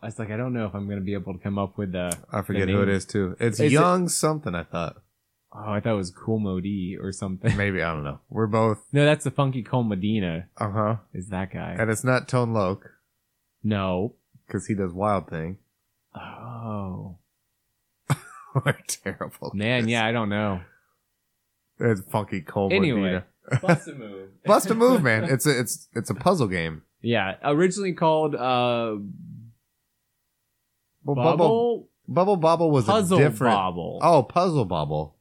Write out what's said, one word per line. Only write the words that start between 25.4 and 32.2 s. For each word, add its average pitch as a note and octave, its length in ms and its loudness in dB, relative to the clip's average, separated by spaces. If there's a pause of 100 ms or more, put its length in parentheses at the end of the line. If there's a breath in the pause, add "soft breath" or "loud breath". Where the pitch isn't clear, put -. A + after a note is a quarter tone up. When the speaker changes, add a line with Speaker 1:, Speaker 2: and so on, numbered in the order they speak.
Speaker 2:
a, B2 120 4
it's, - 360 -6
it's A#2 160 -4
a G#2 40 -4
puzzle C#3+ 340 2
game. E2 340 -4 (180)
Speaker 1:
Yeah, G#2+ 440 0
originally F3+ 480 0
called, D#3 420 2
uh, A#2+ 600 0 (2000)
Speaker 2:
Well, C#3+ 100 -2
Speaker 1:
Bubble? C3+ 100 2 (120)
Speaker 2:
Bubble, A3+ 520 2 (200)
Bubble F#3 280 4